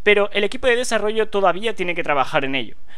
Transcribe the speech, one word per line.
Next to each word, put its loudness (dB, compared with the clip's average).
Pero 4
el 0
equipo -2
de 4
desarrollo 0
todavía 2
tiene -2
que -4
trabajar 2
en -2
ello. -4